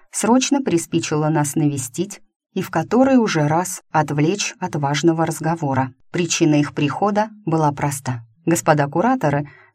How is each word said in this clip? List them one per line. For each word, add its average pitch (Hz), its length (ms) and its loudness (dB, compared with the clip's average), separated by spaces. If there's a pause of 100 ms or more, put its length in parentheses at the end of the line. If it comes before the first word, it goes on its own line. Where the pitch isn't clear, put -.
(100)
срочно 262 500 2
приспичило 165 680 -2
нас 147 260 0
навестить 147 680 -4 (320)
и 190 100 -4
в - 80 -8
который 247 460 2
уже 165 300 2
раз 170 440 -2
отвлечь 156 720 0
от 180 160 -6
важного 160 500 2
разговора. 160 680 -2 (200)
Причина 160 440 2
их 147 160 0
прихода 202 580 0 (140)
была 156 280 0
проста. 143 500 -6 (240)
Господа 156 400 2
кураторы, 151 640 0 (260)